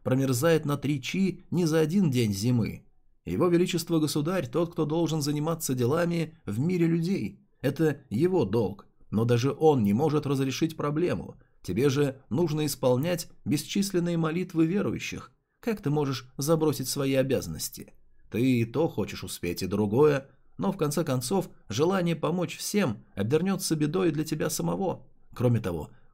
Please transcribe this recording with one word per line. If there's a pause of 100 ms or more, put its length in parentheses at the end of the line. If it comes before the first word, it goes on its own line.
промерзает
на
три
чи
не
за
один
день
зимы. (400)
Его
Величество
Государь –
тот,
кто
должен
заниматься
делами
в
мире
людей. (200)
Это
его
долг, (240)
но
даже
он
не
может
разрешить
проблему. (260)
Тебе
же (100)
нужно
исполнять (160)
бесчисленные
молитвы
верующих. (280)
Как
ты
можешь (120)
забросить
свои
обязанности? (380)
Ты
и
то
хочешь
успеть,
и
другое – (280)
но
в
конце
концов (180)
желание
помочь
всем (100)
обернётся
бедой
для
тебя
самого. (280)
Кроме
того, (240)